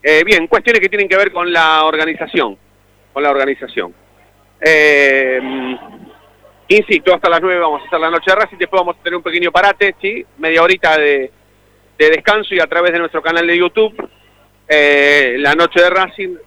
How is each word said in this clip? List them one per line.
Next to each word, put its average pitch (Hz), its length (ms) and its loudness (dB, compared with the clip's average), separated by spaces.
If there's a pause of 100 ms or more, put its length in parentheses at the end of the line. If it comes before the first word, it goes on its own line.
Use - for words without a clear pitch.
Eh, 156 220 4
bien, 180 240 2
cuestiones 226 320 2
que 185 80 0
tienen 196 200 -2
que 185 80 0
ver 196 140 2
con 175 220 -4
la 160 320 2
organización, 156 720 -4 (540)
con 139 100 -6
la 147 80 0
organización. 135 640 -4 (640)
Eh, 143 800 2 (1300)
insisto, 185 480 2
hasta 170 160 -2
las 170 100 2
nueve 180 200 -2
vamos 151 220 -2
a - 40 -20
hacer 165 140 -4
la 160 100 -2
noche 170 220 0
de - 20 4
Racing, 202 240 -4
después 185 220 -2
vamos 175 180 -4
a - 60 -20
tener 175 120 -6
un 170 60 -8
pequeño 175 300 -4
parate, 196 480 0
¿sí? 208 260 -8 (120)
Media 160 220 0
horita 175 380 2
de, 143 320 0 (680)
de 151 140 4
descanso 208 420 0
y 185 60 -2
a 160 80 0
través 170 240 0
de 170 80 -4
nuestro 160 240 -4
canal 170 240 -2
de 170 100 0
YouTube, 208 540 -2 (560)
eh, 143 720 2
la 143 160 0
noche 170 260 0
de 175 80 4
Racing 185 480 -4 (100)